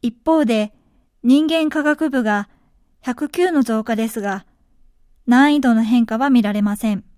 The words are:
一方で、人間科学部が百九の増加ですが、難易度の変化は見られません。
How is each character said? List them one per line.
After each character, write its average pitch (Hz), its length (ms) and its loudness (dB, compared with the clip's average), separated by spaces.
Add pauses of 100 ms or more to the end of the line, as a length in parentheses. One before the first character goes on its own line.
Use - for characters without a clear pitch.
一 233 120 -4 (120)
方 320 180 2
で、 214 300 -2 (500)
人 285 240 4
間 320 220 0
科 302 140 -4
学 302 260 0
部 262 120 -2
が 208 280 -2 (500)
百 254 300 -6
九 359 220 0
の 285 120 2
増 220 220 -2
加 226 100 -2
で 226 140 -2
す 220 100 -8
が、 196 260 -6 (800)
難 277 280 4
易 294 80 0
度 247 120 2
の 220 100 2
変 233 220 2
化 220 120 -8
は 269 120 -2
見 247 120 4
ら 208 100 -2
れ 208 100 -4
ま 208 140 -2
せ 208 200 -4
ん。 - 100 -12 (120)